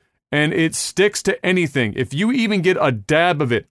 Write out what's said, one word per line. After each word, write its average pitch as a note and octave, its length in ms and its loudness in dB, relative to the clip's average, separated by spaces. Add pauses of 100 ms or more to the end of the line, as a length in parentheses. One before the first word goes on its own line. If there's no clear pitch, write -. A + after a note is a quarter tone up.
(320)
and D3+ 220 2
it E3 220 0
sticks - 480 0
to - 200 -2
anything. D3+ 520 0
If - 180 -4
you G3+ 180 0
even A3 300 0
get F3+ 180 2
a D3 120 2
dab D3+ 500 0
of B2+ 100 0
it A2+ 200 0